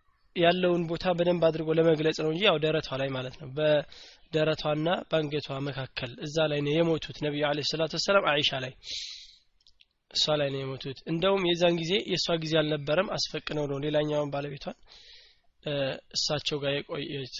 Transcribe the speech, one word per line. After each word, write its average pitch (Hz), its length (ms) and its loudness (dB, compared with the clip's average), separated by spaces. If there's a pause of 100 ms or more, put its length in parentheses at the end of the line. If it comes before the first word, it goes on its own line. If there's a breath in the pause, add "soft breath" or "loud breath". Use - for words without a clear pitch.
(360)
ያለውን 175 480 4
ቦታ 160 260 -4
በደንብ 175 340 2
አድርጎ 160 300 2
ለመግለጽ 160 440 4
ነው 156 120 0
እንጂ 165 120 -2
ያው 196 160 6
ደረቷ 156 380 0
ላይ 135 120 -2
ማለት 127 280 -6
ነው። 143 160 -14
በደረቷና 151 1400 0 (160)
በአንገቷ 151 440 -2 (120)
መካከል 135 500 -6 (100)
እዛ 151 160 -6 (120)
ላይ 147 120 0
ነው 143 120 0
የሞቱት 160 480 2
ነቢዩ 147 240 -2
ዐለይሂ 147 220 0
ሰላቱ 160 280 -2
ወሰላም 196 320 2
አይሻ 147 320 2
ላይ፣ 127 140 -8 (1400 loud breath)
እሷ - 240 0
ላይ 147 160 0
ነው 135 100 -4
የሞቱት። 135 460 -8
እንደውም 185 380 2
የዛን 175 320 4
ጊዜ 165 160 -2 (100)
የእሷ 175 340 0
ጊዜ 156 200 -2
አልነበረም፣ 151 540 0
አስፈቅነው 151 560 -4
ነው 139 120 -4
ሌላኛውን 147 520 0
ባለቤቷን፣ 143 460 -8 (880 loud breath)
እ፣ 151 80 -4 (400)
እሳቸው - 460 -2
ጋር 139 140 -2
የቆዩት፣ 143 680 -6